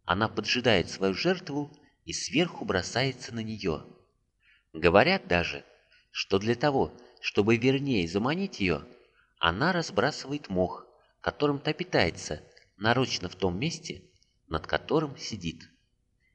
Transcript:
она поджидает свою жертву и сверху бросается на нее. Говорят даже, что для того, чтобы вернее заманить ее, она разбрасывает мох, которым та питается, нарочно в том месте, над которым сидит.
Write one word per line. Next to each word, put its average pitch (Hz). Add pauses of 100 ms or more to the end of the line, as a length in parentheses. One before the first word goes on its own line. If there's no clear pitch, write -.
она 101
поджидает 104
свою 95
жертву 147 (280)
и -
сверху 151
бросается 110
на 117
нее. 95 (840)
Говорят 92
даже, 78 (480)
что -
для 110
того, 127 (240)
чтобы 110
вернее 131
заманить 139
ее, 82 (540)
она 101
разбрасывает 143
мох, 92 (340)
которым 143
та 151
питается, 90 (340)
нарочно 113
в -
том 90
месте, 151 (460)
над -
которым 139
сидит. - (680)